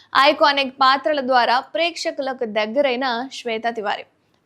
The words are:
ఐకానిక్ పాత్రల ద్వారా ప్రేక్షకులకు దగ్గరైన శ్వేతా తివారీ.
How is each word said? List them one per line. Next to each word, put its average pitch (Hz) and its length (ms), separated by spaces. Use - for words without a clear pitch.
ఐకానిక్ 285 600
పాత్రల 277 400
ద్వారా 247 380
ప్రేక్షకులకు 302 840
దగ్గరైన 240 880
శ్వేతా 226 380
తివారీ. 220 340